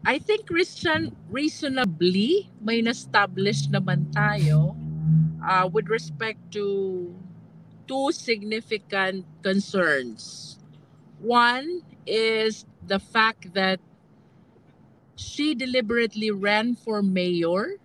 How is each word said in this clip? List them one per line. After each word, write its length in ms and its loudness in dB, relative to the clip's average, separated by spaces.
I 80 2
think, 240 0
Christian, 720 0
reasonably, 1300 0
may 240 0
na-establish 880 0
naman 400 0
tayo, 640 2
uh, 320 0
with 160 0
respect 640 -4
to 560 -2
two 240 0
significant 1120 -4
concerns. 1200 -2
One 560 2
is 640 0
the 160 0
fact 560 0
that 240 2
she 400 -4
deliberately 760 0
ran 440 0
for 240 -4
mayor 840 0